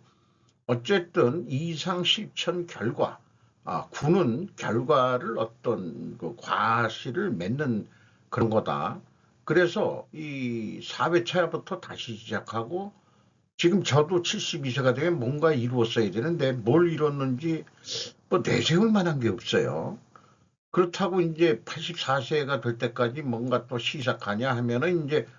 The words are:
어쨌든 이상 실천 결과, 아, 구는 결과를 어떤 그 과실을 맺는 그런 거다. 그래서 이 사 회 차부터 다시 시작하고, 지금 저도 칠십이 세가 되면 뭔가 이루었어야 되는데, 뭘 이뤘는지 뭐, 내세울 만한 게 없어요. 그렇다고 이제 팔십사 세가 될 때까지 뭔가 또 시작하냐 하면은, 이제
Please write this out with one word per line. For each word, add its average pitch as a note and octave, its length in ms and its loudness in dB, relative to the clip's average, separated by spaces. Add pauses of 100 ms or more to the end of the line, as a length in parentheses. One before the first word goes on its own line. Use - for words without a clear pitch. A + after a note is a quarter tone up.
(640)
어쨌든 E3+ 840 2
이상 E3+ 560 -2
실천 F3 640 -2
결과, - 520 -2 (480)
아, - 220 -4
구는 D#3 640 2
결과를 B2+ 840 0
어떤 G2+ 800 -6
그 - 200 -8
과실을 A#2 920 0
맺는 A2 560 -2 (420)
그런 A2+ 200 2
거다. G2 520 -2 (420)
그래서 F3 720 2
이 A#2+ 680 -6
사 C#3+ 280 -2
회 F3 120 4
차부터 E3+ 580 -2
다시 - 340 -10
시작하고, A#2 800 -6 (640)
지금 F3 260 4
저도 D3+ 380 4
칠십이 C#3+ 500 -4
세가 B2+ 220 2
되면 D#3+ 260 0
뭔가 D3+ 340 2
이루었어야 A#2+ 580 2
되는데, C3+ 420 0
뭘 C#3 380 4
이뤘는지 D3 720 0 (640)
뭐, F3+ 100 2
내세울 F3 520 4
만한 F3 280 2
게 A2+ 100 2
없어요. E2+ 680 0 (720)
그렇다고 F3+ 500 2
이제 E3 420 2
팔십사 D3+ 580 -2
세가 C#3 380 -2
될 A#2 180 -2
때까지 B2 440 -2
뭔가 B2 460 -2
또 B2 120 -4
시작하냐 A#2+ 800 -2
하면은, C#3 480 0
이제 D3 200 0 (140)